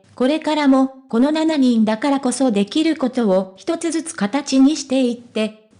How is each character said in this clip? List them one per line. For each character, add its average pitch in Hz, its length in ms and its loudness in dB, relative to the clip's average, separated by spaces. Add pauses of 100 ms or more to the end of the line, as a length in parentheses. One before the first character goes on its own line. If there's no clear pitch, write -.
(160)
こ 254 120 0
れ 302 120 0
か 302 160 -2
ら 302 120 2
も、 269 280 2 (120)
こ 220 120 -2
の 277 120 2
七 320 260 0
人 240 280 2
だ 214 120 0
か 285 140 -2
ら 277 80 0
こ 254 120 -2
そ 254 200 0
で 202 160 0
き 311 160 -2
る 311 120 0
こ 254 140 -2
と 233 200 0
を 190 260 0
一 330 240 -6
つ 330 100 -4
ず 311 140 -4
つ - 100 -12
形 269 460 -2
に 277 160 6
し - 100 -10
て 262 220 0
い 240 60 -2
っ - 20 -6
て、 - 540 -8 (100)